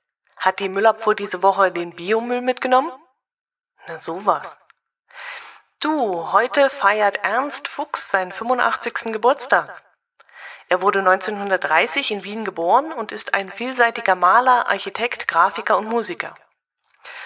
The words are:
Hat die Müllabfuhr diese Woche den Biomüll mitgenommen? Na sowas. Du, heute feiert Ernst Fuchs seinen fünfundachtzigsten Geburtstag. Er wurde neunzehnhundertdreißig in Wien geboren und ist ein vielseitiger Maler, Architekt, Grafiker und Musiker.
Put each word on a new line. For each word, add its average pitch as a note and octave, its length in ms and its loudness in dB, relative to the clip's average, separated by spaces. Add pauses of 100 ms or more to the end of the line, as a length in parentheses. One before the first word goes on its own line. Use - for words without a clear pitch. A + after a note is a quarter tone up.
(380)
Hat F#3+ 220 0
die G3 100 -2
Müllabfuhr A3 440 2
diese G3 280 -4
Woche F#3+ 280 4
den E3+ 240 -6
Biomüll A3+ 460 -2
mitgenommen? B3+ 500 2 (960)
Na D#3+ 140 -12
sowas. E3+ 580 -2 (1200)
Du, G#3+ 520 -2
heute B3+ 380 4
feiert G3+ 520 2
Ernst A#3+ 460 -2
Fuchs - 420 -8
seinen F#3 220 -2
fünfundachtzigsten A#3 800 -2
Geburtstag. G#3+ 680 0 (880)
Er F3+ 100 2
wurde G3 220 2
neunzehnhundertdreißig F#3+ 1120 0
in G3 120 -6
Wien G#3 220 -8
geboren G3+ 480 0
und A3 180 -10
ist - 220 -6
ein F#3+ 160 -4
vielseitiger A#3 640 0
Maler, A3+ 560 4
Architekt, G3+ 580 -4
Grafiker F#3+ 480 2
und G#3 100 -2
Musiker. G#3 480 -4 (920)